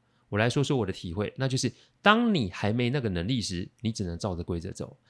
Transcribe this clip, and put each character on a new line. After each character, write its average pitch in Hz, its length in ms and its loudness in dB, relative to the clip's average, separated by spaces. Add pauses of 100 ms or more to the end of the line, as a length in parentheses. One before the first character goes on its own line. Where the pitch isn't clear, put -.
(280)
我 101 100 0
来 113 100 4
说 143 140 2
说 139 140 0
我 110 100 0
的 92 60 -2
体 90 200 -8
会， 101 240 -4
那 131 120 -2
就 127 100 -2
是： 120 140 -2 (280)
当 226 320 6
你 117 180 0
还 104 220 0
没 120 180 2
那 147 100 -2
个 117 80 0
能 87 180 0
力 123 140 0
时， 90 280 -4 (120)
你 107 100 -2
只 110 140 -4
能 85 120 -4
照 92 200 -4
着 85 80 -6
规 87 160 -4
则 90 100 -8
走。 - 260 -12 (140)